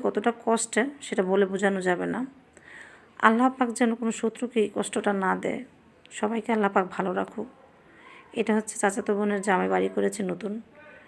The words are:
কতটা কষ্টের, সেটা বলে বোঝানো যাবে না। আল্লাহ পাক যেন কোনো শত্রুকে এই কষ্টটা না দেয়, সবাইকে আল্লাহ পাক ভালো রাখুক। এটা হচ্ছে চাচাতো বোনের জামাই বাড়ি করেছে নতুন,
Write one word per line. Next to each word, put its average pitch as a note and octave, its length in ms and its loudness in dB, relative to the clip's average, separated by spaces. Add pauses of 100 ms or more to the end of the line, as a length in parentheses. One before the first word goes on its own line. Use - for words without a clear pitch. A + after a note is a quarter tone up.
কতটা G#3+ 260 0 (120)
কষ্টের, A3+ 440 0 (180)
সেটা G#3 260 0
বলে G3 200 6
বোঝানো G3 360 2
যাবে F3+ 260 2
না। G#3 60 -2 (1080)
আল্লাহ A#3 200 4 (100)
পাক B3 120 2 (100)
যেন A#3+ 100 4 (100)
কোনো A3+ 120 -2 (100)
শত্রুকে A3+ 440 -2
এই G3+ 100 -2
কষ্টটা G#3 360 -2 (120)
না F#3 80 2 (120)
দেয়, - 180 -2 (580)
সবাইকে A3 360 -2
আল্লাহ G3+ 200 4
পাক F#3+ 100 4 (100)
ভালো F#3 240 -2
রাখুক। G#3 280 -6 (920)
এটা G#3+ 180 0
হচ্ছে G#3+ 240 -4
চাচাতো G#3 360 0
বোনের G#3 300 0
জামাই F#3 260 2
বাড়ি F#3+ 220 2
করেছে G3+ 260 -2 (100)
নতুন, G3 220 -6 (540)